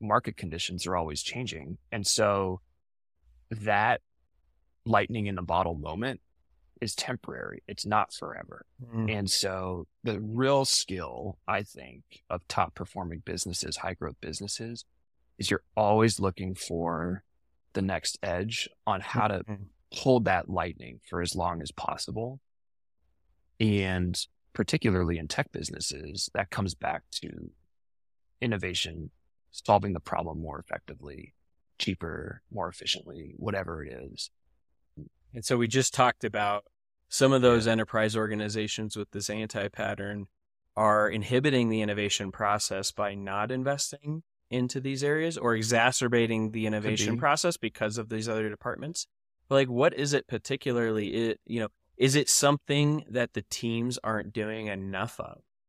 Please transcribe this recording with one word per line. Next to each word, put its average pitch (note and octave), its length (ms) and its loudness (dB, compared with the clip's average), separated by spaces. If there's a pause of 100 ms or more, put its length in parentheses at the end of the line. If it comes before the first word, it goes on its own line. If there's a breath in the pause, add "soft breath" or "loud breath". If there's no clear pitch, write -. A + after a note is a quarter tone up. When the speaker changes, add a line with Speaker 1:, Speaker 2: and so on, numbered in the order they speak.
Speaker 1:
market A2 360 2
conditions F2 480 -6
are F2+ 120 -2
always D#2 260 -2
changing. E2+ 540 -8 (140)
And G#2 140 -4
so G2 540 2 (880)
that G#2+ 520 2 (840)
lightning G#2+ 420 4
in G2 80 -2
the F2+ 60 -4
bottle E2+ 340 0
moment D#2+ 440 -6 (640)
is A2 120 -4
temporary. - 720 -8
It's - 180 -10
not G#2 280 2
forever. - 520 -12 (180)
Speaker 2:
Mm. A2+ 280 0
Speaker 1:
And G2+ 200 0
so F#2 560 -2 (160)
the A2 180 -2
real C3 440 4
skill, E2 840 -2
I G2+ 160 0
think, B1+ 400 -18 (260)
of F2+ 180 -8
top - 280 0
performing E2+ 500 -8
businesses, - 520 -6
high F#2 180 -6
growth - 260 -8
businesses, A#2 640 -8 (540)
is G2 100 -2
you're G2 140 2 (120)
always G#2+ 440 6
looking F#2+ 340 -2
for E2+ 720 -2 (500)
the G2 80 -2
next F#2+ 400 -2
edge G2+ 480 -4 (160)
on G2 160 0
how G#2+ 280 0
to F#2+ 100 0
Speaker 2:
Mm-hmm. G2 240 -10 (300)
Speaker 1:
hold B2 320 4
that F#2 240 2
lightning E2+ 500 -4 (100)
for F2 120 -2
as F2 140 -2
long E2+ 260 0
as - 100 -10
possible. - 720 -6 (1160)
And F#2+ 600 2 (340)
particularly F#2 640 2
in D#2+ 120 -8
tech - 240 -2
businesses, - 800 -8
that - 160 -2
comes F#2+ 260 -2
back - 280 -4 (180)
to G1+ 300 -12 (880)
innovation, F2+ 680 -4 (420)
solving G2+ 420 4
the E2 60 -4
problem E2 420 -4
more D2 180 -8
effectively, - 760 -12 (460)
cheaper, E2 720 -6
more F#2 180 -6
efficiently, - 680 -8
whatever F2+ 460 -4
it C2+ 80 -12 (220)
is. - 160 -12 (1040)
Speaker 2:
And A#2 100 -12
so B2+ 140 2
we A#2+ 100 4
just B2 260 2
talked B2+ 300 4
about G#2 420 0 (440)
some C3+ 240 6
of C3 80 6
those A#2+ 240 8
Speaker 1:
Yeah. A2+ 80 4
Speaker 2:
enterprise A2 420 2
organizations G#2+ 800 -2
with G#2 160 -6
this G2+ 180 -6
anti-pattern G#2 1000 -4 (480)
are G#2+ 340 6
inhibiting B2 600 4
the A2 120 2
innovation G#2 500 0
process G2+ 600 0
by G2+ 240 -2
not G2 360 -2
investing C#3+ 720 -4 (260)
into B2 300 0
these C3+ 240 -4
areas D#3 340 2
or A#2 180 2
exacerbating A2+ 960 4
the A2+ 120 -4
Speaker 1:
Could A2 40 2
Speaker 2:
innovation G#2+ 480 2
Speaker 1:
be. A#2 40 0
Speaker 2:
process D#3 380 2
because A2 400 -2
of A2 120 -6
these A2 200 -4
other A2 200 0
departments. - 580 -8 (420)
But, C3+ 60 4
like, C#3 140 6
what B2+ 240 4
is C#3+ 200 -2
it - 140 2
particularly, A#2 840 -2
it, A2+ 320 0
you A#2 140 -4
know, G#2+ 100 -4 (280)
is C3+ 180 6
it D3 140 4
something D3 800 4
that A#2+ 240 0
the G#2 100 -2
teams A#2 600 -2
aren't G#2+ 300 -2
doing A2 340 -4
enough G2 520 -6
of? - 220 -12 (280)